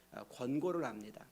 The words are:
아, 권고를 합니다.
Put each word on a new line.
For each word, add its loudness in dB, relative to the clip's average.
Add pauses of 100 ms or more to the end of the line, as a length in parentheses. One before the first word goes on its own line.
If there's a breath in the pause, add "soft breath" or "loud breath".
(100)
아, -8
권고를 2
합니다. -6